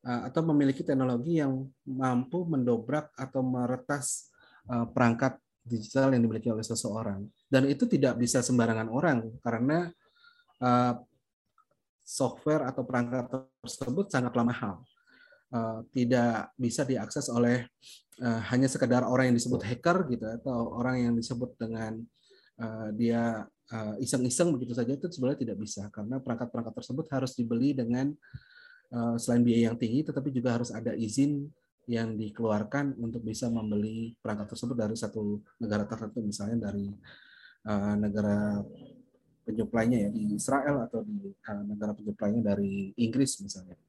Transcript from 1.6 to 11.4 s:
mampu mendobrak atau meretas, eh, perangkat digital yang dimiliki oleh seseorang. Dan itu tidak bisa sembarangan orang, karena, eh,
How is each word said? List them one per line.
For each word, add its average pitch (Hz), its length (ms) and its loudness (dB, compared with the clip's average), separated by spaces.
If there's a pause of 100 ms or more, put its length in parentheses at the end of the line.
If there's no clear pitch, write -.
mampu 131 600 0
mendobrak 127 680 0
atau 135 320 -4
meretas, 127 840 -4 (400)
eh, 120 200 0
perangkat 120 480 4 (240)
digital 127 520 2
yang 120 120 6
dimiliki 110 240 0
oleh 110 160 -2
seseorang. 104 600 -4 (240)
Dan 135 200 6
itu 233 200 2
tidak 135 280 4
bisa 120 200 2
sembarangan 117 520 2
orang, 123 520 2
karena, 139 480 0 (720)
eh, 123 320 4 (1080)